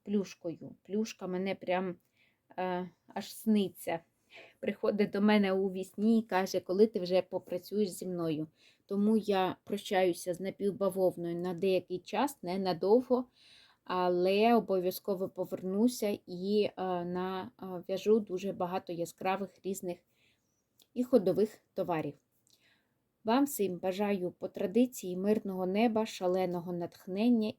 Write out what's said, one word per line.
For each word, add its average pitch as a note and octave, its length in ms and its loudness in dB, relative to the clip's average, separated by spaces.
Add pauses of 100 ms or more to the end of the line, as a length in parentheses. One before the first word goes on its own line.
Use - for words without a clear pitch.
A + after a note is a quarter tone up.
плюшкою. F#3 800 -6
Плюшка G#3 440 -6
мене F#3 280 -4
прям, F3+ 400 -2 (640)
е, F3+ 320 -4 (180)
аж - 260 -10
сниться. F#3+ 680 0 (600)
Приходить G#3+ 520 0
до G3 100 0
мене G#3 320 6
у F#3+ 180 0
вісні G#3 480 0
і A3 40 -4
каже: F#3 360 0
«Коли G3 280 4
ти G#3+ 120 -2
вже F3+ 220 2
попрацюєш F3+ 680 -4
зі E3+ 160 -12
мною?» D#3+ 420 -4 (380)
Тому G3+ 320 2
я F#3+ 460 0
прощаюся F#3 680 0
з F3 60 -8
напівбавовною F#3 960 0
на F3 180 -4
деякий F3+ 460 0
час, B3 420 -4
ненадовго, G3 840 2 (640)
але F#3 680 4
обов'язково F#3 720 0
повернуся G3+ 880 -2 (100)
і, G3 500 0
е, F#3 60 -4 (220)
на, F#3 460 -6 (100)
е, F#3+ 40 -14 (220)
в'яжу G3+ 320 4
дуже F#3 340 -6
багато F3+ 400 -4
яскравих F#3 560 -4 (140)
різних F3+ 340 -6 (960)
і B3 100 -2
ходових G3 580 2 (120)
товарів. D#3+ 400 -4 (1080)
Вам B3 220 4
всім F#3 320 -2
бажаю F#3 540 -2
по - 160 -10
традиції G3 720 0
мирного F#3+ 480 0
неба, G#3+ 400 2
шаленого F3+ 680 -2
натхнення G#3+ 840 0